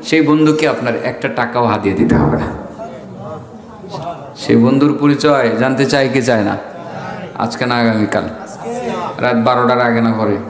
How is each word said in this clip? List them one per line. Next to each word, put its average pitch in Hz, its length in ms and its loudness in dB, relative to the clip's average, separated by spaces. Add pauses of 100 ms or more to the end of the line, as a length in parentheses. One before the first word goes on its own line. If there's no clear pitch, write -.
সেই 160 180 2
বন্ধুকে 151 460 4
আপনার 120 260 0 (100)
একটা 127 240 -4
টাকাও 120 380 0
হাদিয়া 101 300 0
দিতে - 200 4
হবে - 220 2
না। - 80 -2 (1900)
সেই - 200 2
বন্ধুর 135 440 4
পরিচয় 143 500 2 (100)
জানতে 131 260 2
চায় 135 280 2
কি 131 80 2
চায় 117 220 2
না? 98 140 0 (800)
আজকে 117 280 -2
না 120 100 0
আগামীকাল? 110 480 2 (960)
রাত 123 160 2
বারোটার 123 460 2
আগে 117 200 2
না 113 160 2
পরে? 104 200 0 (120)